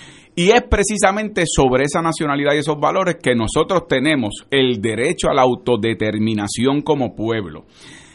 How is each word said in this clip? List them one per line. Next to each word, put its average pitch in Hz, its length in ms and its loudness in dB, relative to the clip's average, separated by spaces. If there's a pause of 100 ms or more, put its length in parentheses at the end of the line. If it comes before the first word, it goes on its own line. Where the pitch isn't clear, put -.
(340)
Y 175 180 4
es 240 120 6
precisamente 202 840 0
sobre 131 380 2
esa 143 180 -2
nacionalidad 147 520 0
y 151 60 2
esos 151 200 -4
valores 170 420 0
que 123 140 2
nosotros 160 500 0
tenemos 131 640 -2
el 127 320 2
derecho 117 480 -2
a 147 40 2
la 139 80 2
autodeterminación 113 1400 0
como 139 340 -2
pueblo. 101 480 -6 (500)